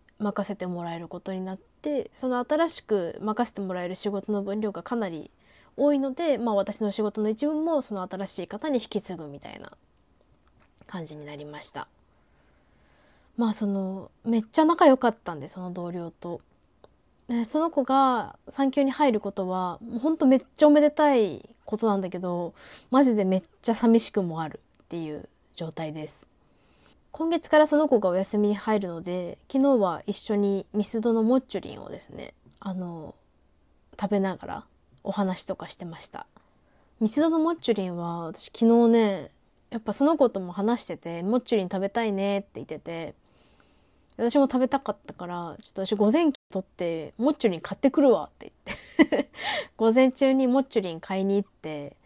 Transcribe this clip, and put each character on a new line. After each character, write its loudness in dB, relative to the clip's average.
任 -2
せ -8
て -8
も -6
ら -6
え -8
る -12
こ -12
と -8
に -6
な -8
っ -12
て、 -6
そ -6
の 0
新 0
し -4
く -2
任 -2
せ -16
て -8
も -6
ら -6
え -6
る -6
仕 -6
事 -4
の 0
分 -4
量 -2
が -10
か -6
な -2
り -10
多 4
い 2
の -2
で、 0
ま 0
あ、 0
私 -2
の 0
仕 -4
事 -2
の 0
一 -2
部 0
も 0
そ -10
の -6
新 -8
し -6
い -8
方 -8
に 2
引 -8
き -4
継 -8
ぐ -12
み -16
た -18
い -16
な -18
感 -12
じ -14
に -16
な -14
り -14
ま -16
し -8
た。 -12
ま 2
あ、 -4
そ -2
の、 -6
め 0
っ 0
ち -2
ゃ 6
仲 6
良 10
か 0
っ 0
た -10
ん -12
で、 -10
そ -14
の -8
同 -6
僚 -8
と。 -12
で、 0
そ -2
の 0
子 0
が 2
産 0
休 2
に 2
入 4
る 0
こ -6
と -4
は、 -4
も -8
う -
ほ 0
ん 0
と 2
め 8
っ -2
ち 6
ゃ 10
お 10
め 8
で 6
た 4
い 0
こ -2
と 0
な 4
ん 0
だ -6
け -8
ど、 -4
マ 8
ジ 6
で 2
め 4
っ -2
ち -2
ゃ 0
寂 6
し -4
く 0
も -4
あ -6
る -14
っ -20
て -10
い -6
う -14
状 -8
態 -8
で -10
す。 -18
今 -2
月 -2
か 8
ら 8
そ 2
の 4
子 4
が 0
お 0
休 -2
み 2
に 0
入 0
る -6
の -10
で、 -8
昨 2
日 6
は 0
一 -4
緒 -4
に 0
ミ -2
ス -4
ド 2
の 2
モ 4
ッ 2
チ -8
ュ -4
リ -14
ン -14
を -14
で -14
す -18
ね、 -16
あ -8
の、 -10
食 -2
べ 2
な -2
が -16
ら -10
お -4
話 -2
と -6
か -14
し -14
て -14
ま -14
し -16
た。 -14
ミ 2
ス 0
ド 4
の 2
モ 2
ッ -4
チ -2
ュ 2
リ -2
ン -6
は、 -6
私 -12
昨 6
日 6
ね、 2
や -10
っ -8
ぱ -6
そ 2
の 4
子 4
と -6
も -10
話 0
し -12
て -10
て、 -10
「モ 0
ッ 2
チ 0
ュ 4
リ 0
ン -6
食 -4
べ -2
た -2
い -2
ね」 0
っ -10
て -20
言 -12
っ -14
て -12
て、 -10
私 2
も 6
食 0
べ 2
た 0
か -6
っ -8
た -16
か -12
ら、 -10
「ち -20
ょ -20
っ -20
と -6
私 -2
午 4
前 4
休 -16
取 -4
っ -20
て、 -6
モ 2
ッ -4
チ 2
ュ 4
リ -4
ン -10
買 -10
っ -20
て 4
く 2
る 8
わ」 2
っ -20
て -18
言 -12
っ -12
て。 -20
<laughs> 0
午 4
前 6
中 2
に 2
モ 4
ッ 0
チ -2
ュ -2
リ -6
ン -12
買 -4
い 0
に 2
行 0
っ -20
て、 -12